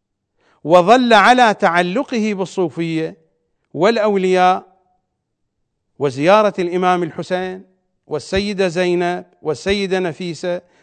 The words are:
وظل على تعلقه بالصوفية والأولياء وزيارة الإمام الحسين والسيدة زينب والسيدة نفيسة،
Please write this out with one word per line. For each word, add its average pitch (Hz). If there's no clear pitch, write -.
وظل 208
على 220
تعلقه 202
بالصوفية 170
والأولياء 185
وزيارة 160
الإمام 180
الحسين 185
والسيدة 190
زينب 180
والسيدة 185
نفيسة، 175